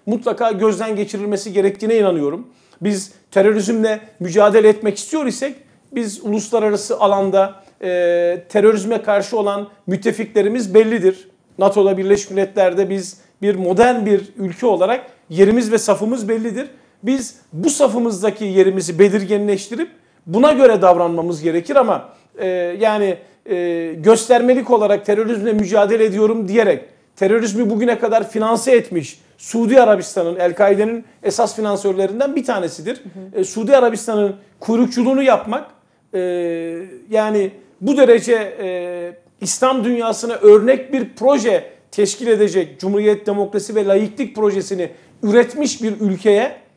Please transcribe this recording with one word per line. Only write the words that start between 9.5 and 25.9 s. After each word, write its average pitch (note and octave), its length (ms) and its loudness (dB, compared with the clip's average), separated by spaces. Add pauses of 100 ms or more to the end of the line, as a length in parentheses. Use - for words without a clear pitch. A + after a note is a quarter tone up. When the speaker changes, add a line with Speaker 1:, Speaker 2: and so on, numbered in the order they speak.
Speaker 1:
müttefiklerimiz G#3 840 -2
bellidir. G#3+ 560 2 (300)
nato'da, G3 380 2
Birleşmiş G3 340 0
Milletler'de F#3+ 580 0
biz F#3+ 320 -8 (200)
bir G3+ 140 0
modern G3+ 500 0
bir G3+ 160 2 (160)
ülke F#3+ 280 -8
olarak G#3 400 0 (240)
yerimiz G#3+ 420 2
ve A3+ 60 2
safımız G#3+ 520 -2
bellidir. A3+ 380 -6 (360)
Biz B3+ 380 -6 (120)
bu F3+ 160 -2
safımızdaki A3 760 -2
yerimizi F#3 540 0
belirginleştirip G3+ 880 0 (360)
buna A#3 260 4
göre A#3+ 300 4
davranmamız E3+ 600 2
gerekir E3+ 320 -2
ama, A3 340 0 (280)
e, F#3+ 100 -6 (320)
yani, G#3 380 0 (280)
e, E3+ 480 -4
göstermelik A#3 800 2
olarak G#3 340 2
terörizmle G#3+ 480 -2
mücadele G#3+ 520 2